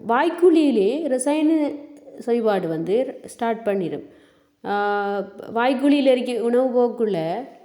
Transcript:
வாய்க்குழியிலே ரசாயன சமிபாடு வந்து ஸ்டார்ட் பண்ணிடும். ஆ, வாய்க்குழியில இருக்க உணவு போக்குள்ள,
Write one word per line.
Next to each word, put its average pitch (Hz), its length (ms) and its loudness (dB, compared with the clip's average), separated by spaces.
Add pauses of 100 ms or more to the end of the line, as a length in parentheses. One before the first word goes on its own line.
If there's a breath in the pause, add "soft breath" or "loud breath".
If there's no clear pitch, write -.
வாய்க்குழியிலே 294 1000 2
ரசாயன 294 640 0 (560)
சமிபாடு 214 420 0
வந்து 180 560 -2
ஸ்டார்ட் 226 400 -6
பண்ணிடும். 185 380 -4 (600 soft breath)
ஆ, 202 560 -2 (340)
வாய்க்குழியில 262 640 4
இருக்க 240 260 -4
உணவு 247 400 2
போக்குள்ள, 208 600 -2 (200)